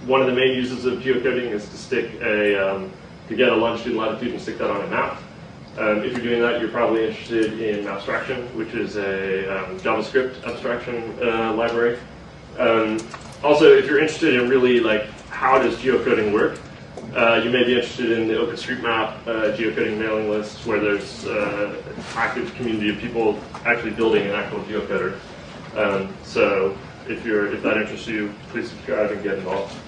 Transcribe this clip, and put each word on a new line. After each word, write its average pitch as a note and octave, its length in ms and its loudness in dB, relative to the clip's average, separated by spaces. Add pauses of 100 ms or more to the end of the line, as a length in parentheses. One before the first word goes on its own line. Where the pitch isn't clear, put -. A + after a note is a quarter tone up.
One C3 160 6
of B2+ 60 4
the B2 60 2
main B2+ 220 4
uses B2 300 -2
of B2 140 0
geocoding B2 520 0
is G#2 180 -6
to - 80 -16
stick - 340 -2 (100)
a, G#2 340 2
um, F#2+ 360 0 (360)
to A2+ 80 -4
get B2 140 6
a A2+ 60 4
longitude A2+ 380 0
and A2 80 0
latitude A2 300 -2
and - 100 -8
stick - 160 -8
that G#2+ 120 -2
on G2+ 120 -2
a F#2 60 -6
map. - 340 -4 (560)
Um, G#2+ 260 2
if B2+ 100 -4
you're A#2 100 -4
doing A#2+ 180 2
that, A#2 180 2
you're A2 120 -2
probably A2+ 340 2
interested G#2+ 560 -2
in G#2 240 -2
Mapstraction, G#2+ 680 -4
which A2 180 -6
is G#2+ 240 -4
a, G2 500 -2 (120)
um, F#2+ 200 -8
JavaScript B2 640 -2
abstraction, A#2+ 760 -4
uh, A2+ 320 2
library. A#2 460 2 (580)
Um, A2+ 420 4 (440)
also, D3 300 10
if C3+ 120 8
you're D3 140 4
interested D#3 360 2
in B2 140 4
really, B2 300 6
like, G#2+ 260 2 (240)
how C3 300 4
does A#2 160 2
geocoding A2+ 580 2
work, - 260 2 (560)
uh, A#2 280 4
you A#2+ 80 0
may B2 120 4
be B2 120 4
interested A#2 360 0
in A2 160 0
the A2 60 0
OpenStreetMap, A#2 960 -2
uh, A2 280 0
geocoding G#2+ 420 -2
mailing G#2+ 340 -2
lists, G#2+ 340 -4
where G#2+ 140 0
there's, G2+ 460 -2
uh, G#2 500 -2 (400)
active - 400 -2
community G#2+ 340 0
of G2+ 80 -2
people A2+ 420 0 (260)
actually A#2 260 0
building G#2+ 340 4
an G2+ 80 -2
actual G#2 280 -4
geocoder. G2 580 -4 (560)
Um, G2+ 360 0 (120)
so G2 520 2 (320)
if G#2+ 160 -6
you're, G#2+ 300 0
if G#2+ 80 -6
that G#2 160 2
interests G#2+ 300 -6
you, G#2 260 -4 (160)
please A2+ 200 -6
subscribe G#2 420 -2
and G2 100 -6
get G2 140 -2
involved. F#2+ 420 -6 (100)